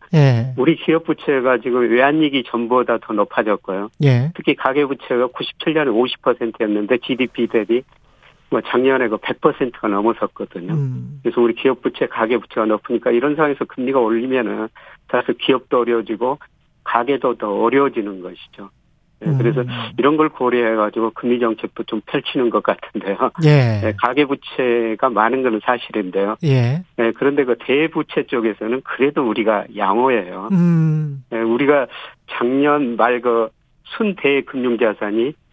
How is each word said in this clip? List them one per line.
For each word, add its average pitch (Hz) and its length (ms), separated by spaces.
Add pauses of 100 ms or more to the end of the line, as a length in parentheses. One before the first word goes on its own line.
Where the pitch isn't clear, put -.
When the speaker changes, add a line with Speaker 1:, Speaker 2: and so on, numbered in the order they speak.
(140)
Speaker 1:
예. 131 440
Speaker 2:
우리 139 200
기업 160 260
부채가 131 560
지금 120 320
외환위기 139 560
전보다 120 520
더 - 140
높아졌고요. 104 760 (140)
Speaker 1:
예. 135 320
Speaker 2:
특히 - 200
가계 139 300
부채가 131 420
구십칠 - 460
년에 151 180
오십 123 320
퍼센트 120 380
였는데 104 440
지디피 120 420
대비 117 360 (680)
뭐 123 100
작년에 131 460
그 107 100
백 - 240
퍼센트가 135 460
넘어섰거든요. 107 880
Speaker 1:
음. 135 500
Speaker 2:
그래서 120 180
우리 117 140
기업 131 260
부채, - 240
가계 117 320
부채가 117 300
높으니까 110 420
이런 123 260
상황에서 143 300
금리가 131 340
올리면은 113 680 (420)
사실 123 300
기업도 131 400
어려워지고 117 580 (460)
가계도 123 560
더 107 120
어려워지는 110 680
것이죠. 90 480 (560)
예, 170 40
Speaker 1:
음. 143 100
Speaker 2:
그래서 123 240 (340)
이런 143 200
걸 156 120
고려해가지고 113 840
금리 120 240
정책도 113 440
좀 110 220
펼치는 131 460
것 104 100
같은데요. 98 680 (140)
Speaker 1:
예. 127 380
Speaker 2:
예, 110 140
가계 127 280
부채가 123 840
많은 117 320
건 117 220
사실인데요. 101 800
Speaker 1:
예. 135 400 (160)
Speaker 2:
예, 117 160
그런데 143 300
그 127 140
대부채 151 680
쪽에서는 113 560
그래도 143 440
우리가 104 380 (100)
양호해요. 104 760
Speaker 1:
음. 160 800
Speaker 2:
예, 117 60
우리가 131 500 (420)
작년 135 680
말 120 240
그 117 280 (480)
순대금융자산이 123 1400 (200)